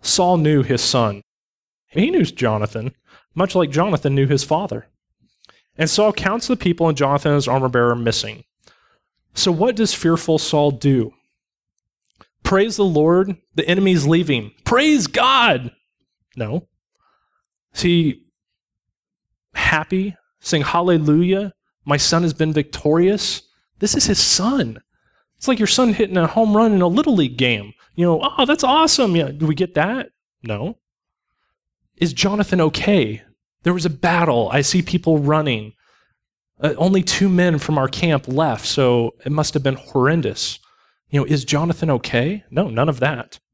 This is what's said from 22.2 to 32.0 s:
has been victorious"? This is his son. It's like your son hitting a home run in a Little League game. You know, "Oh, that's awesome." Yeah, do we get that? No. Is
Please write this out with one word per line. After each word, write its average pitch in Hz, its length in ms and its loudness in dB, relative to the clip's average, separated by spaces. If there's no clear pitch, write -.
has 165 100 0
been 156 180 -2
victorious"? 160 920 -2
This - 160 -2
is - 120 0
his 202 120 0
son. 185 600 -2
It's - 100 -8
like 254 100 0
your 214 100 0
son 247 260 2
hitting 190 240 0
a 165 100 2
home 220 280 2
run 220 180 4
in 190 80 4
a 180 60 4
Little 240 280 2
League 131 220 0
game. 113 360 -2
You 170 100 0
know, 160 160 0
"Oh, 269 80 2
that's 285 180 0
awesome." 277 520 2
Yeah, 147 160 0
do 151 160 -4
we 151 80 0
get 180 200 -4
that? 196 340 -2
No. 117 360 -8
Is 175 160 -2